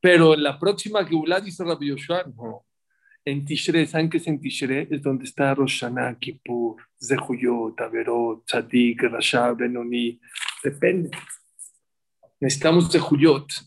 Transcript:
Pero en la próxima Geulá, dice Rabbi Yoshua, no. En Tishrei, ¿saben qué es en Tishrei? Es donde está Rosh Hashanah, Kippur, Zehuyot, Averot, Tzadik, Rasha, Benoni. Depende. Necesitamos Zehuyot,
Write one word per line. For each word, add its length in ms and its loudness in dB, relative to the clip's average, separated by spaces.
Pero 340 8
en 80 0
la 160 -2
próxima 460 0
Geulá, 360 0
dice 240 -10
Rabbi 240 -4
Yoshua, 360 -4
no. 300 -14
En 200 -4
Tishrei, 420 0
¿saben 240 0
qué 80 -2
es 80 -6
en 140 -2
Tishrei? 500 -4
Es 100 -4
donde 240 -2
está 300 0
Rosh 260 0
Hashanah, 380 -6
Kippur, 640 -6
Zehuyot, 800 -2
Averot, 640 -2
Tzadik, 580 2
Rasha, 500 2
Benoni. 680 -4
Depende. 460 0
Necesitamos 500 2
Zehuyot, 560 4